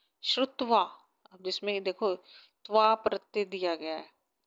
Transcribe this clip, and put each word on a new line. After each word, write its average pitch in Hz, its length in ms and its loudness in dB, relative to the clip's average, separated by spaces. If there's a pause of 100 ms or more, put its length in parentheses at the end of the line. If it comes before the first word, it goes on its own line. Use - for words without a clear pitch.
(240)
श्रुत्वा, 247 580 0 (500)
अब 185 100 -20
जिसमें 196 400 -4
देखो 190 320 -2 (500)
त्वा 214 300 4
प्रत्यय 208 500 -2
दिया 185 300 -4
गया 156 220 -8
है, - 160 -14 (340)